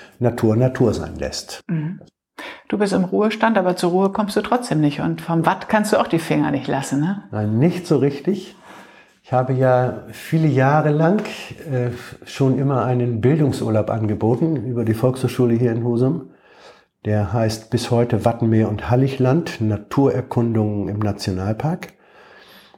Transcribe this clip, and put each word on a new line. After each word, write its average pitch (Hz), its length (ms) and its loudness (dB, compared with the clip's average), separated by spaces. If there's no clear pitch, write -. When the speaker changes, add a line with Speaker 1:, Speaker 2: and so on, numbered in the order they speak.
Speaker 1:
Natur 113 360 2
Natur 127 380 2
sein 78 240 -8
lässt. - 500 -8
Speaker 2:
Mhm. 165 320 -4
Du 208 80 -2
bist 196 160 0
im 185 100 2
Ruhestand, 214 540 0
aber 185 180 2
zur 180 160 0
Ruhe 190 200 2
kommst 202 240 -2
du 208 60 0
trotzdem 247 380 0
nicht. 147 200 2
Und 160 220 -4
vom 165 240 0
Watt - 240 -2
kannst 214 240 2
du 208 60 6
auch - 80 0
die 165 120 0
Finger 151 320 0
nicht 139 160 -4
lassen, 139 340 -2
ne? 196 300 -2
Speaker 1:
Nein, 107 280 0
nicht 180 280 2
so 151 100 4
richtig. 143 580 -2
Ich - 100 -8
habe 127 200 2
ja 127 580 2
viele 160 360 0
Jahre 147 440 4
lang, 165 280 4
äh, 123 180 -2
schon 131 340 2
immer 135 260 0
einen 123 360 0
Bildungsurlaub 120 680 2
angeboten 110 640 0
über 117 180 -2
die 110 80 2
Volkshochschule 123 600 2
hier 120 160 2
in 113 120 -2
Husum. 123 460 0
Der 104 280 0
heißt 113 360 -2
bis - 200 -2
heute 120 360 2
Wattenmeer 110 440 2
und - 200 -4
Halligland, 135 720 2
Naturerkundungen 110 1300 0
im 107 100 -6
Nationalpark. 104 920 -4